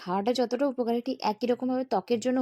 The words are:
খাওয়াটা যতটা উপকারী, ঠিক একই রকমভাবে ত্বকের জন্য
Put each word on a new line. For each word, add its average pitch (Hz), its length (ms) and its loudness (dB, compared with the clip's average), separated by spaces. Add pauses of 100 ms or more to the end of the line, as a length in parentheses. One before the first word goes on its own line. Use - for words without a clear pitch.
খাওয়াটা 196 300 0
যতটা 247 400 0
উপকারী, 240 300 0
ঠিক 262 140 -4 (140)
একই 214 180 -4
রকমভাবে 254 440 0
ত্বকের 214 320 0
জন্য 254 180 2